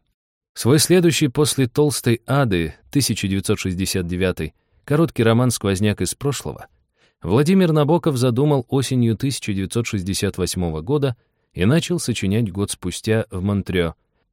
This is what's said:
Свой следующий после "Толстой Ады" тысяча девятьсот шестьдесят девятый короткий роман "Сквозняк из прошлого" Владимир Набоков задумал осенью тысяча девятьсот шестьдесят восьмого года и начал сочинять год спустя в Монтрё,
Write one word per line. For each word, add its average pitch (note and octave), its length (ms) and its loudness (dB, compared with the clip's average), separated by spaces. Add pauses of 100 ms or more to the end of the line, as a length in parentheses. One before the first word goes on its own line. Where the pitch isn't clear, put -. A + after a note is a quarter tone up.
(560)
Свой C#3+ 240 2
следующий E3+ 480 4
после C3+ 400 0
"Толстой C#3+ 580 0
Ады" G2+ 480 0 (160)
тысяча A#2 380 0
девятьсот G2 320 -2
шестьдесят F#2 480 -2
девятый F2 480 -2 (280)
короткий D3+ 380 0
роман A#2 300 4
"Сквозняк G2 500 0
из F2 140 -4
прошлого" - 540 -8 (520)
Владимир D#3 500 4
Набоков D3+ 460 2
задумал C3 520 2
осенью B2 460 0
тысяча B2+ 380 -4
девятьсот G2 320 -2
шестьдесят G2 540 -4
восьмого E2+ 420 -2
года C3+ 360 -2 (360)
и F2 120 0
начал E3 340 2
сочинять G#2 520 -2
год G2 200 -4
спустя A2 580 -4
в F#2 140 -8
Монтрё, F2+ 500 0 (400)